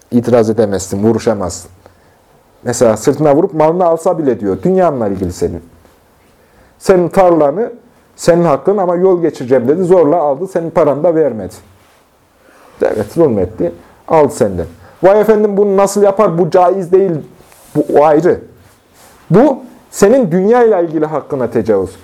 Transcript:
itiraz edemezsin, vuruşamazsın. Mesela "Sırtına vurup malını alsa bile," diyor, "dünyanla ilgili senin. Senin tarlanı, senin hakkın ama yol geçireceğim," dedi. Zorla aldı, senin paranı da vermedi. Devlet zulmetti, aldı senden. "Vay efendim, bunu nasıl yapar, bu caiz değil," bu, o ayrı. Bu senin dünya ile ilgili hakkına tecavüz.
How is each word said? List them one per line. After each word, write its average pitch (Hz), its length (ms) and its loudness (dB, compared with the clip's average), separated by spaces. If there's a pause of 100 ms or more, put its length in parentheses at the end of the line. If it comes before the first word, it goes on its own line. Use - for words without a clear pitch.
(100)
itiraz 117 400 2
edemezsin, 101 540 -2
vuruşamazsın. 110 640 -2 (920)
Mesela 117 340 0
"Sırtına 143 400 0
vurup 117 180 0
malını 160 300 0
alsa 165 340 -2
bile," 127 220 -2
diyor, 95 220 -4
"dünyanla 170 460 0
ilgili 95 240 -6
senin. 87 300 -6 (1160)
Senin 180 300 0
tarlanı, 170 640 0 (440)
senin 170 280 2
hakkın 160 320 0
ama 180 200 -2
yol 180 260 2
geçireceğim," 131 460 0
dedi. 170 160 0
Zorla 165 320 4
aldı, 147 300 -2
senin 170 240 -6
paranı 147 340 0
da 175 100 2
vermedi. 120 400 -4 (1300)
Devlet - 320 -4
zulmetti, 156 600 -4 (360)
aldı 151 240 2
senden. 92 340 -4 (360)
"Vay 196 180 4
efendim, 208 360 2
bunu 202 200 0
nasıl 196 260 0
yapar, 196 360 2
bu 175 120 0
caiz 180 420 0
değil," 190 200 2 (640)
bu, 151 80 0 (140)
o 143 60 6
ayrı. 156 360 2 (920)
Bu 247 280 4 (320)
senin 220 400 2
dünya 208 340 2
ile 196 200 2
ilgili 156 220 -4
hakkına 135 440 -6
tecavüz. 98 400 -2 (140)